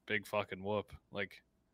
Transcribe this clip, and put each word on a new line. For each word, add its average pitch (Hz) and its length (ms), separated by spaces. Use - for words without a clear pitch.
big 104 180
fucking 98 380
whoop. 101 280
Like, - 320